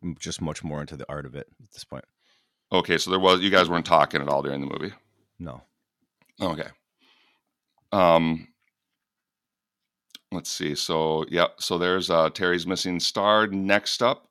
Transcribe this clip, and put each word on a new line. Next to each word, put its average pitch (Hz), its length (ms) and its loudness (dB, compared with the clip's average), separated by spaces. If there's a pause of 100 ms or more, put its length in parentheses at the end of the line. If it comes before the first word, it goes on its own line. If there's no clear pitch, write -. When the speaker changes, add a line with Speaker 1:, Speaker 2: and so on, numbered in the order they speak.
(180)
Speaker 1:
just - 220 -10
much 76 240 -8
more 73 160 -8
into 73 160 -12
the - 120 -14
art 71 180 -10
of 64 100 -16
it 69 100 -14 (160)
at 110 80 -20
this - 140 -20
point. - 200 -16 (680)
Speaker 2:
Okay, 90 260 2
so 92 120 -4
there 95 100 2
was, 92 200 6
you 98 100 0
guys 95 180 6
weren't 85 180 -2
talking 78 340 4
at 71 80 -6
all 71 140 0
during 69 180 -6
the 69 60 -8
movie? 73 260 -8 (460)
Speaker 1:
No. 69 240 -14 (800)
Speaker 2:
Okay. 82 280 -6 (1200)
Um, 82 560 4 (1800)
let's 90 180 -8
see. 76 240 -4
So, 80 540 -2
yeah, 85 200 2 (100)
so - 200 -4
there's, 90 320 0
uh, 82 200 4
Terry's 87 360 -2
missing 90 340 -4
star. 107 460 2
Next 98 560 0
up, 123 280 0